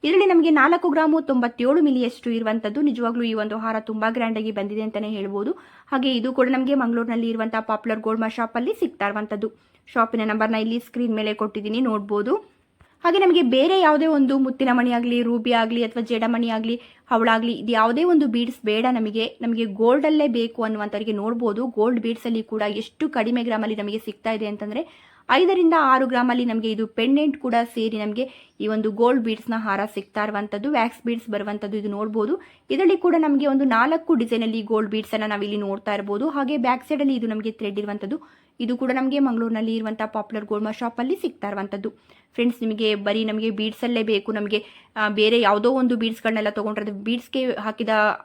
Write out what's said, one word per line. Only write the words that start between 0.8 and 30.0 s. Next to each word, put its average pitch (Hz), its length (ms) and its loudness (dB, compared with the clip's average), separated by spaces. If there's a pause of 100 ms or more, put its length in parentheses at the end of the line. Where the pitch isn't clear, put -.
ಗ್ರಾಮು 320 340 4
ತೊಂಬತ್ತೇಳು 247 520 2
ಮಿಲಿಯಷ್ಟು 247 500 0
ಇರುವಂತದ್ದು. 220 500 -2
ನಿಜವಾಗ್ಲೂ 240 500 0
ಈ - 20 -2 (100)
ಒಂದು 214 140 -4
ಹಾರ 220 220 -2 (100)
ತುಂಬಾ 220 280 -2
ಗ್ರ್ಯಾಂಡ್ 226 240 -2
ಆಗಿ 214 180 -4
ಬಂದಿದೆ 208 280 -4
ಅಂತಾನೆ 214 280 -6
ಹೇಳ್ಬೋದು. 202 380 -4 (380)
ಹಾಗೆ 262 220 0
ಇದು 240 260 -2
ಕೂಡ 262 180 4
ನಮಗೆ 269 260 0
ಮಂಗಳೂರಿನಲ್ಲಿ 233 500 0
ಇರುವಂತಹ 220 380 -4
ಪಾಪ್ಯುಲರ್ 220 340 -2
ಗೋಲ್ಡ್ 220 180 0
ಮಾರ್ಟ್ 220 160 -4
ಶಾಪ್ 226 200 -4
ಅಲ್ಲಿ 277 240 -2
ಸಿಗ್ತಾ - 260 -2
ಇರುವಂತದ್ದು. 214 400 -6 (380)
ಶಾಪಿನ 226 460 0
ನಂಬರ್ನ 220 320 0
ಇಲ್ಲಿ 226 140 -2 (100)
ಸ್ಕ್ರೀನ್ 240 300 -2
ಮೇಲೆ 214 140 -2
ಕೊಟ್ಟಿದ್ದೀನಿ, 214 560 -4
ನೋಡ್ಬೋದು. 208 460 0 (680)
ಹಾಗೆ 339 180 4
ನಮಗೆ 359 200 6 (120)
ಬೇರೆ 294 260 4
ಯಾವುದೇ 302 360 4
ಒಂದು 269 240 4
ಮುತ್ತಿನ 262 380 0
ಮಣಿ 247 200 2
ಆಗ್ಲಿ, 240 240 0
ರೂಬಿ 233 320 0
ಆಗ್ಲಿ, 226 300 0
ಅಥವಾ 233 180 -4
ಜೇಡಮಣಿ 233 480 -2
ಆಗ್ಲಿ, 226 260 -2 (340)
ಹವಳ 226 240 4
ಆಗ್ಲಿ, 226 260 0
ಇದು 214 120 -4
ಯಾವುದೇ 233 400 2
ಒಂದು 294 160 6
ಬೀಡ್ಸ್ 233 380 -2
ಬೇಡ 214 200 0 (100)
ನಮಗೆ, 220 300 -2 (160)
ನಮಗೆ 233 240 -2 (140)
ಗೋಲ್ಡ್ 247 300 4
ಅಲ್ಲೇ 302 180 4 (100)
ಬೇಕು 233 300 -2
ಅನ್ನುವಂಥವ್ರಿಗೆ 214 460 -4
ನೋಡ್ಬೋದು. 226 500 -2 (120)
ಗೋಲ್ಡ್ 233 260 2
ಬೀಡ್ಸ್ 226 280 -4
ಅಲ್ಲಿ 226 140 0
ಕೂಡ 220 200 -4 (120)
ಎಷ್ಟು 226 340 -6
ಕಡಿಮೆ 240 340 0
ಗ್ರಾಮಲ್ಲಿ 220 380 -2
ನಮಗೆ 208 260 -6
ಸಿಗ್ತಾ 220 300 -6
ಇದೆ 214 100 -6
ಅಂತಂದ್ರೆ 208 360 -8 (460)
ಐದರಿಂದ 339 460 6 (160)
ಆರು 262 160 4
ಗ್ರಾಮಲ್ಲಿ 247 380 0
ನಮಗೆ 226 260 -2
ಇದು 220 120 -2 (140)
ಪೆಂಡೆಂಟ್ 277 400 2
ಕೂಡ 240 180 -4 (160)
ಸೇರಿ 220 260 -2
ನಮಗೆ 214 280 -4 (340)
ಈ 208 80 -4
ಒಂದು 214 240 0
ಗೋಲ್ಡ್ 233 320 2
ಬೀಡ್ಸ್‌ನ 220 400 -4
ಹಾರ 202 180 -2 (120)
ಸಿಗ್ತಾ 202 300 -6